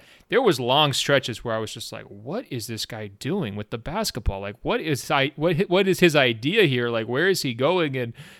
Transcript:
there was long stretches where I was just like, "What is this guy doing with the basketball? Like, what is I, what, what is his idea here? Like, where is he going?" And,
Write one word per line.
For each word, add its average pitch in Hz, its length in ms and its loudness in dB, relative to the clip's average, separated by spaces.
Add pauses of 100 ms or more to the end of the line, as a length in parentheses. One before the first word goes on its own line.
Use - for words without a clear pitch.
(280)
there 220 120 2
was 196 180 4
long 135 340 4
stretches 127 520 0
where 113 100 -4
I 110 40 -2
was 110 140 -8
just - 200 -14
like, 110 120 -14
"What 123 440 -12
is 120 180 -8
this 113 200 -8
guy 110 220 -10
doing 123 480 -4
with 104 120 -8
the - 100 -6
basketball? 127 600 -4
Like, 101 220 -8
what 214 180 -2
is 156 300 -4
I, 139 260 2
what, 156 220 0 (100)
what 190 180 4
is 185 140 2
his 165 160 6
idea 131 480 2
here? 123 240 2
Like, 113 180 -2
where 135 220 0
is 190 140 2
he 135 100 -2
going?" 147 440 0
And, 120 180 -4 (260)